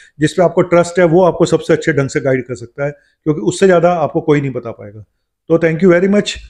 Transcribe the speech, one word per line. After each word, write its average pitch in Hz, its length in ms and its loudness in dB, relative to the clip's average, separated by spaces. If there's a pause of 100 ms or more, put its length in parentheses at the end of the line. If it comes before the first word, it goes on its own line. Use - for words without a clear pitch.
(200)
जिस 151 140 -2
पे 185 100 2
आपको 170 180 0
ट्रस्ट 170 380 0
है, 180 60 4
वो 175 180 4
आपको 170 220 2
सबसे 160 280 0
अच्छे 156 200 -2
ढंग 139 160 -2
से 147 120 -6
गाइड 131 240 -2
कर 127 100 -10
सकता 117 300 -12
है, 147 80 -6 (300)
क्योंकि 151 180 -2
उससे 175 240 -2
ज़्यादा 175 260 4
आपको 160 300 -2
कोई 147 200 0
नहीं 139 100 -6
बता 120 200 -10
पाएगा। 107 340 -18 (420)
तो 160 100 2
thank 160 260 0
you 180 100 6
very 190 220 2
much। 208 220 -2 (120)